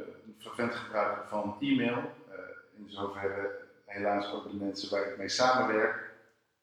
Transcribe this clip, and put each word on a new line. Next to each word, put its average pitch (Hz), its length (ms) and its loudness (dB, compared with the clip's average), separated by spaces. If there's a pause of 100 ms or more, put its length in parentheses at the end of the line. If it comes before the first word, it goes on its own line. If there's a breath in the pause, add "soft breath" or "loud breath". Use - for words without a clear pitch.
(260)
een 107 120 -18
fervent 117 360 -2
gebruiker - 540 0
van 104 320 -2
e-mail. 120 360 4 (340)
Eh, 95 80 -12 (380)
in 101 140 -14
zoverre, 98 560 -2
eh, - 480 -10
helaas 101 380 2
ook - 180 -6
de 98 60 -6
mensen 98 340 -4
waar - 200 0
ik 98 80 -8
mee 98 100 -4
samenwerk. 120 840 4 (520)